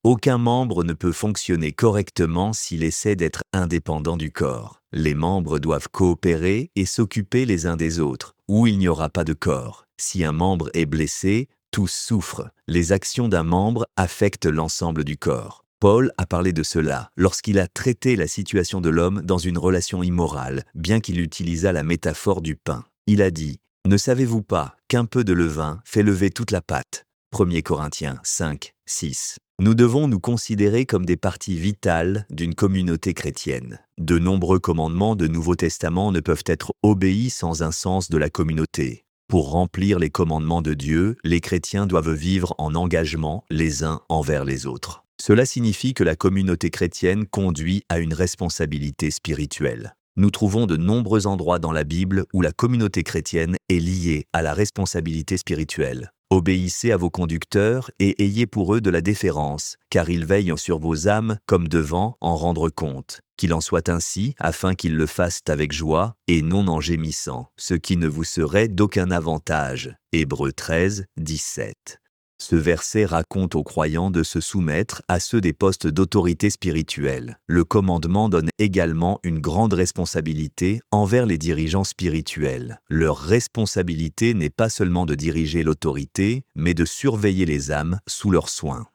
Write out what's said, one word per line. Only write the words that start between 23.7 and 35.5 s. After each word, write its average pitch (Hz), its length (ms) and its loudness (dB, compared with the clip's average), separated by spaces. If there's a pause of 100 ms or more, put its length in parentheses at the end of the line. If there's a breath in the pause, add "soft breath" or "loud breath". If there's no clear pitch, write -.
Ne 98 100 6
savez-vous 120 460 2
pas 78 320 -2 (140)
qu'un 120 160 2
peu 123 180 0
de 98 100 2
levain 78 500 0
fait 107 200 2
lever 98 260 4
toute - 220 -4
la 90 100 0
pâte ? » - 460 -6 (240)
Premier 87 320 0
Corinthiens 73 580 -4
cinq, - 540 -6 (100)
six. - 540 -8 (200)
Nous 107 140 6
devons 123 340 6
nous 107 120 2
considérer 113 680 0
comme 92 180 0
des 87 140 0
parties 92 400 -4
vitales 95 720 0
d'une 85 240 -4
communauté 90 640 0
chrétienne. 62 640 -6 (180)
De 85 220 2
nombreux 92 400 4
commandements 87 560 0
du 80 160 2
Nouveau 82 240 2